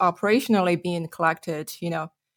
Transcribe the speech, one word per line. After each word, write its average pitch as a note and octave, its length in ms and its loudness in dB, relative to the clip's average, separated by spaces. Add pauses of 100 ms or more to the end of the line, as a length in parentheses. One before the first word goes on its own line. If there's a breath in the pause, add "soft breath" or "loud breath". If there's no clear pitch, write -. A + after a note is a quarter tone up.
operationally F#3 800 2
being E3+ 260 -4
collected, D#3+ 720 -4
you F3 100 -4
know, E3 220 -6 (260)